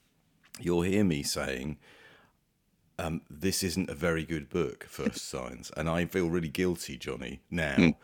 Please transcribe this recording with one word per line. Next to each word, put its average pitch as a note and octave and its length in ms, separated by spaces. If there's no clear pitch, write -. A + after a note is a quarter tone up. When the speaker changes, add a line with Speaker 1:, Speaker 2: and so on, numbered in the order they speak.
Speaker 1:
you'll E2+ 240
hear F#2+ 200
me D2+ 200
saying, C#2 540
um, E2 320
"This E2 340
isn't F2+ 260
a E2 40
very D#2+ 300
good D2+ 260
book, D#2+ 400
First - 380
<laughs> - 20
Signs." B1 460
And D#2 140
I E2+ 160
feel E2+ 240
really E2+ 180
guilty, E2 500
Johnny, B1 440
now, D#2+ 240
Speaker 2:
Mm. E2 280